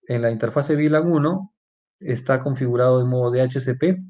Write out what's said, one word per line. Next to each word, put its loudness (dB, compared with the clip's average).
en -2
la 2
interfase 0
V 2
lan 2
uno, 0
está -2
configurado 0
en 0
modo 0
D 0
H 0
C -2
P. 0